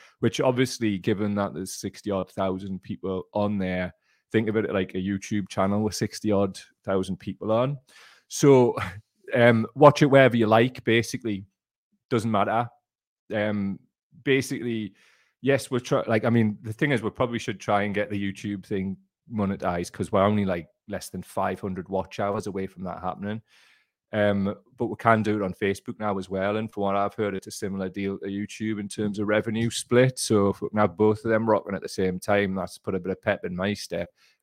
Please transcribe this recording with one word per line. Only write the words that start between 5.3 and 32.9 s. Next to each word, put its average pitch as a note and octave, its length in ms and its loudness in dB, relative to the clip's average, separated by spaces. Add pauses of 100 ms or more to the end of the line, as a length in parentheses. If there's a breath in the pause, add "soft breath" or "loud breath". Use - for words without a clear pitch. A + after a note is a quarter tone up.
channel G2+ 320 0
with G#2+ 120 -2
sixty - 380 -4
odd G2 260 0 (280)
thousand F#2+ 320 -2
people G#2 340 -6
on. C3 240 0 (520 loud breath)
So, C3 460 6 (300 loud breath)
<laughs> - 300 -10
um, A#2 400 6
watch C#3+ 260 8
it D3 60 6
wherever C3 320 6
you A2 80 4
like, A#2 380 4
basically. A2+ 600 0 (640)
Doesn't A2+ 220 0
matter. G#2+ 360 2 (680)
Um, G#2 440 -2 (460)
basically, B2 680 -2 (480 soft breath)
yes, C3 280 0
we're B2 100 0
try-, C3 260 0
like, A2 180 2
I A#2+ 60 2
mean, A2 320 4
the A2 100 -8
thing C#3+ 200 -2
is, A2 100 0
we G#2+ 80 -4
probably A#2 280 -2
should G#2 220 -8
try G#2 220 0
and G2+ 120 -2
get G#2 140 -2
the G2+ 240 -4
YouTube G2+ 320 -8
thing F#2+ 320 -4 (340)
monetized, F#2+ 600 -2
'cause - 180 -6
we're F#2+ 120 4
only, G#2 240 4
like, F2 220 -4 (200)
less G2 220 -10
than - 120 -10
five F#3+ 380 -4
hundred F#2+ 300 -8
watch F#2+ 300 -6
hours G2+ 260 -4
away F#2+ 200 -6
from F#2 180 -14
that E2+ 180 -10
happening. G2+ 400 -8 (720 soft breath)
Um, G#2 400 0 (220)
but A#2+ 120 -4
we G2+ 80 -8
can A2+ 260 4
do G#2+ 140 0
it G#2 60 -2
on F#2 120 -2
Facebook G2 440 -4
now G#2 200 -2
as F#2 100 -8
well. G2 300 -2
And A2 120 -6
from G2+ 120 -8
what G2 140 0
I've G2+ 180 -2
heard, G2+ 200 -4
it's F#2+ 120 -10
a G#2+ 40 -14
similar G2 380 -6
deal G2 300 -6
to G2 80 -12
YouTube G#2 520 -6
in G#2 80 -8
terms G#2 320 -6
of G#2 80 -2
revenue A2 440 0
split. B2+ 480 2
So G2+ 320 2
if - 100 -4
we - 80 -6
can G#2+ 100 -4
have G2 200 2
both G#2+ 260 2
of A2+ 60 -2
them A2 180 0
rocking G2+ 260 2
at F#2 60 -6
the - 80 -10
same F#2 320 -2
time, G2+ 340 0
that's F2+ 220 -6
put - 180 -6